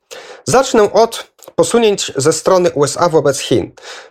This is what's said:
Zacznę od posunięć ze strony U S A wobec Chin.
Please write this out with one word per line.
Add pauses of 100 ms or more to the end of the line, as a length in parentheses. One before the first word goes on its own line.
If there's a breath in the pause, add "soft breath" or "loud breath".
(440 loud breath)
Zacznę
od (220)
posunięć
ze
strony
U
S
A
wobec
Chin. (380 loud breath)